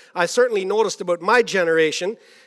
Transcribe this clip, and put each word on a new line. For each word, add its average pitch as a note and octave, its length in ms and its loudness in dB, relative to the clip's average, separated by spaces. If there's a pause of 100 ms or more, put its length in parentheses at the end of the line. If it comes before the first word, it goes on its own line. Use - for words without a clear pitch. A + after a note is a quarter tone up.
(140)
I F3 120 0
certainly A3+ 380 0
noticed G3+ 360 -2
about F3 200 -4
my A3+ 220 2
generation, E3+ 720 0 (300)